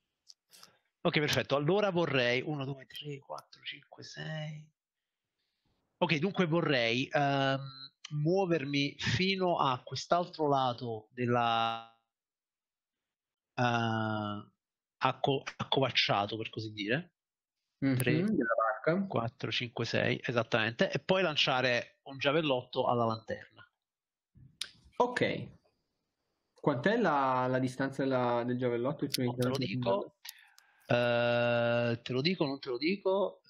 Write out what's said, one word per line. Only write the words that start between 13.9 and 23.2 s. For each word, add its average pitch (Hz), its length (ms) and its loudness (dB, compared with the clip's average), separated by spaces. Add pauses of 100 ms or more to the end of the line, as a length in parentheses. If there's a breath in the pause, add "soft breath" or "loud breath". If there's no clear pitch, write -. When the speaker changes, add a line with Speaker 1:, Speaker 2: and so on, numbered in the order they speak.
Speaker 1:
acco-, 135 440 0 (140)
accovacciato, 113 800 0
per 110 140 -8
così 110 220 -10
dire. 107 400 -4 (680)
Speaker 2:
Mhm, 135 200 2
Speaker 1:
Tre, 123 140 2 (120)
Speaker 2:
della 147 300 0 (280)
barca. 190 240 0
Speaker 1:
quattro, 117 440 -4
cinque, 117 340 -4
sei, 117 380 2
esattamente. 117 680 0
E - 100 -2
poi 190 220 2
lanciare 131 840 0
un 139 140 -14
giavellotto 139 680 0
alla 120 180 4
lanterna. 107 460 -4 (1500)